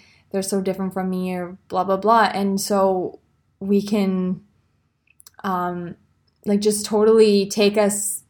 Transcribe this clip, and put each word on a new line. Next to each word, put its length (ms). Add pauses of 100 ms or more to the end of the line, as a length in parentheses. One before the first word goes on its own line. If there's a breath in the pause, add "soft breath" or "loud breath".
(300 soft breath)
they're 120
so 180
different 320
from 160
me," 260
or 220 (120)
blah, 160
blah, 120
blah. 380
And 260
so 600 (400)
we 200
can, 640 (1000)
um, 520 (480)
like, 160
just 240
totally 640
take 320
us 520